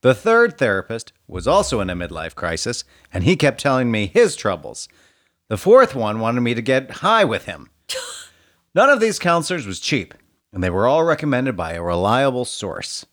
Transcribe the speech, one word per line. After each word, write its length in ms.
The 140
third 420
therapist 560
was 180
also 340
in 100
a 40
midlife 400
crisis, 500
and 120
he 120
kept 240
telling 300
me 160
his 280
troubles. 540
The 100
fourth 360
one 260
wanted 200
me 140
to 80
get 280
high 360
with 180
him. 240
<laughs> 540
None 140
of 120
these 180
counselors 480
was 120
cheap, 360
and 100
they 60
were 160
all 180
recommended 500
by 200
a 80
reliable 640
source. 680